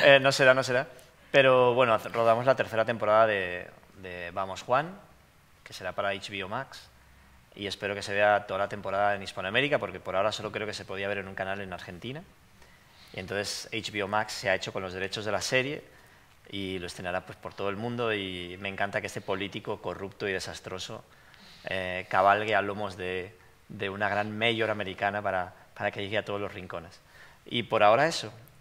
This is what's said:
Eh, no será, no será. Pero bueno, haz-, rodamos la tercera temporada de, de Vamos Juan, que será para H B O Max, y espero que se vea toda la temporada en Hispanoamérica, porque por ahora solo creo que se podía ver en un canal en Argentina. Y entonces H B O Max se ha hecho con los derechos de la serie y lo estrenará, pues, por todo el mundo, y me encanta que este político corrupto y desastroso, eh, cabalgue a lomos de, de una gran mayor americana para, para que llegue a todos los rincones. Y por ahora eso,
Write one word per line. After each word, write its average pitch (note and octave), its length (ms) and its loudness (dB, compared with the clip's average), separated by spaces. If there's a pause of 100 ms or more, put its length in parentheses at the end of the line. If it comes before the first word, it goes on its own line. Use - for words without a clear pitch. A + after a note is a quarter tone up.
Eh, C#3 160 12
no C3+ 120 6
será, C3 220 8
no C3 80 2
será. B2+ 240 0 (440)
Pero C3 440 8
bueno, B2 200 6
haz-, G#2+ 180 0
rodamos A#2 340 4
la B2+ 80 6
tercera A2 300 0
temporada G#2+ 420 4
de, F2+ 420 0 (340)
de F2+ 300 -10
Vamos F#2+ 300 -8
Juan, C#3+ 280 0 (760)
que - 80 -18
será F#2 200 -10
para G2+ 180 -2
H G2 220 -6
B G2 120 -6
O F#2 40 -10
Max, B2 320 -10 (760)
y G2+ 120 -10
espero G2 280 -6
que G2+ 80 -8
se G#2 100 -6
vea G2+ 340 4
toda F#2+ 120 -4
la G2+ 100 0
temporada G2+ 460 -2
en G2 80 -8
Hispanoamérica, A#2 560 -2
porque F#2 220 -6
por F#2 160 -8
ahora G#2 160 2
solo G#2+ 200 -8
creo G#2+ 140 -6
que G#2 80 -8
se F#2+ 100 -12
podía G2 240 -6
ver G2+ 100 -4
en F#2+ 100 -8
un G2 60 -12
canal F#2+ 260 -6
en F#2+ 120 -10
Argentina. G#2 500 -12 (920)
Y - 60 -8
entonces F#2+ 520 -6
H A2 180 -6
B G#2 120 -2
O F#2+ 60 -2
Max G#2+ 260 0
se - 160 -2
ha F#2+ 40 6
hecho F#2+ 180 -6
con G2 100 -6
los F#2 100 -6
derechos F#2+ 320 -6
de G#2 80 -2
la F#2+ 80 0
serie C3 420 -2 (680)
y F#2+ 300 -6
lo F2 80 -10
estrenará, F2+ 360 -6
pues, - 140 -16
por - 160 -14
todo G2 160 -4
el G2 60 -6
mundo, A#2 360 -2
y F#2 480 -6
me G2+ 80 -6
encanta G2+ 320 -2
que G2+ 60 -8
este G#2+ 140 -8
político G2+ 600 -6
corrupto F#2+ 480 -8
y G2 40 -2
desastroso, - 720 -8 (600)
eh, F#2 460 -6
cabalgue G2+ 460 4
a G2 60 4
lomos G2+ 340 -6
de, F#2 380 -6 (340)
de G2+ 220 -8
una G2+ 180 -2
gran G#2 280 -2
mayor A2+ 340 0
americana G2+ 500 -4
para, F#2 320 -4 (220)
para G#2 160 -2
que G#2+ 100 -10
llegue G2+ 160 -4
a G2+ 80 -2
todos G2+ 160 -6
los G2+ 140 -8
rincones. F2+ 460 -12 (440)
Y A#2 200 -2
por A2 180 4
ahora A#2 240 8
eso, A2 260 -4 (280)